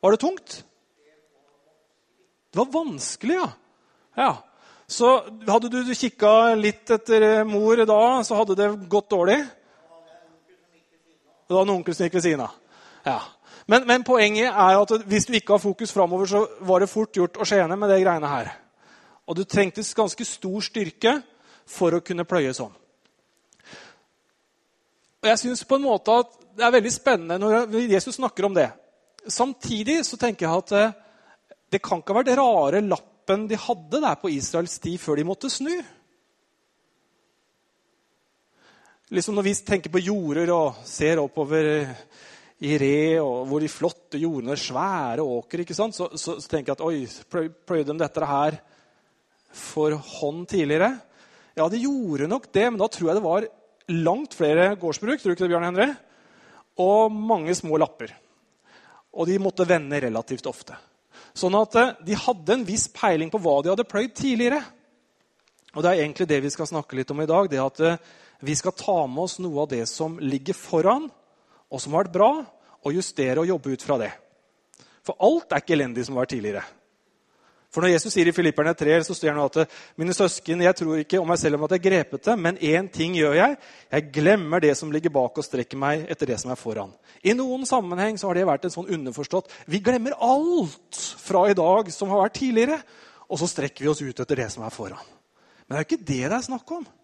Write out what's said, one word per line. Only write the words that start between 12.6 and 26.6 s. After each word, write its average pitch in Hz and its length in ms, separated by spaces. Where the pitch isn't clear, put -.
Ja. 123 80
Men, 240 220
men 247 160
poenget 220 480
er 190 240
jo 208 80
at 220 240
hvis 202 180
du 247 120
ikke 202 180
har 190 80
fokus 208 320
fremover, 185 320
så 202 160
var 185 160
det 190 80
fort 214 240
gjort 180 240
å 202 80
skjene 190 320
med 208 100
det 190 140
greiene 160 240
her. 123 240
Og 170 160
du 196 80
trengtes 202 480
ganske 220 320
stor 196 400
styrke 220 480
for 170 320
å 170 80
kunne 175 240
pløye 147 240
sånn. 110 240
Og 220 80
jeg 220 140
synes 247 180
på 269 160
en 277 80
måte 214 320
at - 200
det 220 120